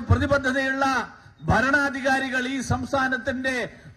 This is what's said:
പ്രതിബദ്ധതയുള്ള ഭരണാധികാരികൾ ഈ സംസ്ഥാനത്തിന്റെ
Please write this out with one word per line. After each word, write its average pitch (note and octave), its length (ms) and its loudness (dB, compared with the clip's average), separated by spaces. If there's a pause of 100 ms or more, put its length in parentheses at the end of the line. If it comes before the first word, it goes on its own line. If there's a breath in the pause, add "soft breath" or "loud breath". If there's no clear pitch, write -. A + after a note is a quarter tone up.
പ്രതിബദ്ധതയുള്ള C4+ 760 2 (680 loud breath)
ഭരണാധികാരികൾ C4 920 2 (120)
ഈ - 20 -4 (140)
സംസ്ഥാനത്തിന്റെ B3+ 840 -2 (420 loud breath)